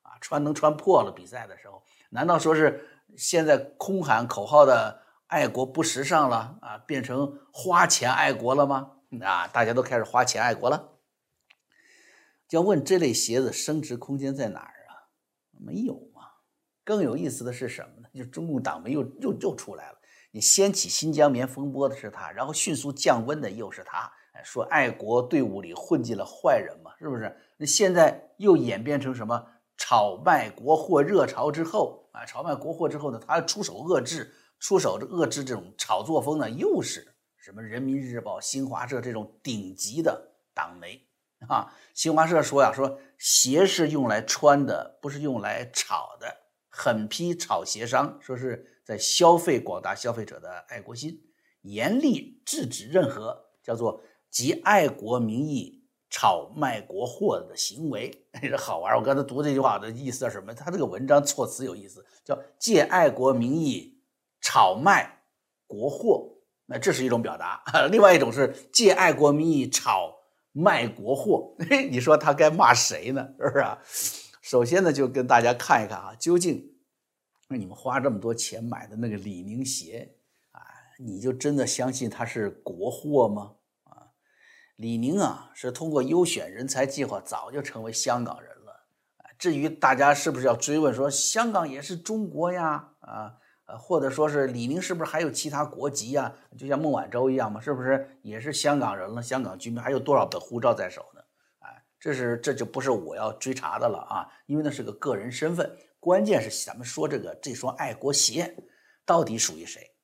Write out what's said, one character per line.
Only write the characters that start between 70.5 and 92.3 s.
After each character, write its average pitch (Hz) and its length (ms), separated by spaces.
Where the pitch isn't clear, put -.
卖 147 360
国 113 280
货。 - 400
<laughs> 277 200
你 123 100
说 151 160
他 151 200
该 156 160
骂 170 200
谁 104 400
呢？ 131 180
是 135 100
不 127 80
是 139 60
啊？ 110 180
首 123 200
先 170 200
呢， 165 100
就 135 140
跟 127 180
大 123 160
家 127 140
看 123 280
一 - 40
看 107 100
啊， 98 220
究 175 180
竟 175 380
那 131 100
你 101 80
们 92 100
花 131 240
这 135 100
么 107 100
多 113 140
钱 113 300
买 113 240
的 107 100
那 117 100
个 104 100
李 95 260
宁 110 200
鞋 113 520
啊， - 80
你 107 200
就 127 120
真 147 240
的 131 100
相 127 280
信 123 160
它 117 160
是 110 240
国 92 400
货 131 380
吗？ 104 280
啊， - 260
李 117 220
宁 139 220
啊， 135 340
是 - 180
通 160 200
过 143 100
优 160 240
选 90 260
人 117 160
才 135 200
计 139 180
划 104 160
早 87 300
就 139 100
成 113 220
为 113 80
香 120 320
港 - 180
人 - 100
了。 - 240
啊， - 200
至 175 180
于 147 140
大 135 240
家 139 200
是 143 180
不 131 80
是 127 80
要 117 80
追 147 240
问 143 140
说 135 160
香 226 420
港 175 180
也 135 100
是 147 160
中 214 320
国 165 240